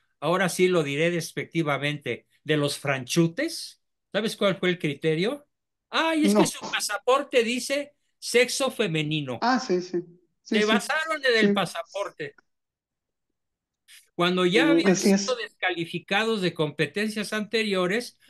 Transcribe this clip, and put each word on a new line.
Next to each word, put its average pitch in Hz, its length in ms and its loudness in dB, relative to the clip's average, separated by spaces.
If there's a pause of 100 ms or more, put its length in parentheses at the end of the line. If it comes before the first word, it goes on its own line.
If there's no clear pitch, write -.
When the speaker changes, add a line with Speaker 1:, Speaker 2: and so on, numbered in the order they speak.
(200)
Speaker 1:
Ahora 175 280 2
sí 180 200 4
lo 180 140 2
diré 147 280 0
despectivamente, 147 1160 -4 (180)
de 151 120 0
los 143 220 -2
franchutes. 165 1040 -2 (300)
¿Sabes 214 240 -4
cuál 202 220 0
fue 180 120 0
el 180 80 -2
criterio? 165 680 -2 (440)
Ay, 311 340 0
es 208 100 4
Speaker 2:
No. 214 100 6
Speaker 1:
que - 20 4
su - 120 -8 (120)
pasaporte 247 760 0
dice 269 500 -4 (240)
sexo 247 520 0
femenino. 151 720 -2
Speaker 2:
Ah, 247 200 2
sí, 180 220 -2
sí. 175 200 -6 (400)
Sí, 220 180 0
Speaker 1:
Se - 20 4
Speaker 2:
sí. 220 180 4
Speaker 1:
basaron 311 440 -2
en 240 140 4
el 208 120 6
Speaker 2:
Sí. 202 40 2
Speaker 1:
pasaporte. 175 800 -6 (1800)
Cuando 180 320 2
ya 226 240 4
Speaker 2:
Sí, - 0 -
Speaker 1:
habían 330 220 4
Speaker 2:
así 196 200 4
es. 196 140 2
Speaker 1:
sido 254 100 -2
descalificados 196 1040 -4
de 170 120 0
competencias 196 800 -4
anteriores 214 840 -2 (120)